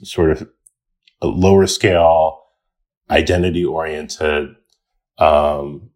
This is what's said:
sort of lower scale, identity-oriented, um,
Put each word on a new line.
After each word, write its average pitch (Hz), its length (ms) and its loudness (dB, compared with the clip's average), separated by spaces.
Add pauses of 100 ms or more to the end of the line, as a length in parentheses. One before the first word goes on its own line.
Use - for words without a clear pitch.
sort 80 280 0
of 76 180 -6 (720)
lower 95 460 2
scale, 85 760 0 (680)
identity-oriented, 80 1500 -4 (640)
um, 73 760 0